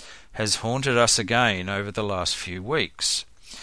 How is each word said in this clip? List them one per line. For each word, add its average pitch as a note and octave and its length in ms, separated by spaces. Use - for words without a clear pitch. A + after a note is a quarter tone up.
has G#2+ 240
haunted B2+ 400
us A#2+ 200
again G#2 520
over G2+ 200
the G#2 140
last F#2+ 320
few F#2 260
weeks. A#2 640